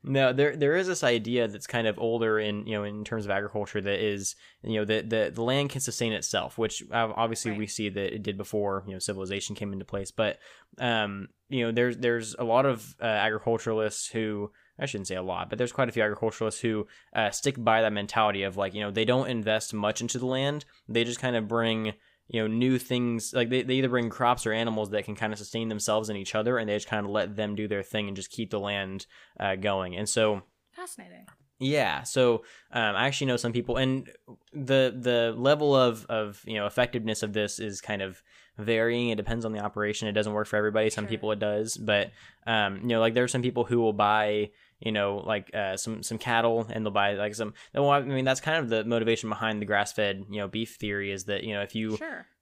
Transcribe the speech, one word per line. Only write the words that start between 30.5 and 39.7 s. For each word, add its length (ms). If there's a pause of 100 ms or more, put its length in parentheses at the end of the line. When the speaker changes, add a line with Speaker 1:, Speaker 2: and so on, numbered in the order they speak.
Speaker 2:
Fascinating. 540 (340)
Speaker 1:
Yeah, 420
so, 340 (360)
um, 240
I 100
actually 220
know 80
some 160
people, 240
and 320 (460)
the, 440
the 380
level 400
of, 300
of, 400
you 80
know, 120
effectiveness 560
of 120
this 260
is 220
kind 200
of 200 (360)
varying. 520
It 60
depends 280
on 80
the 80
operation. 480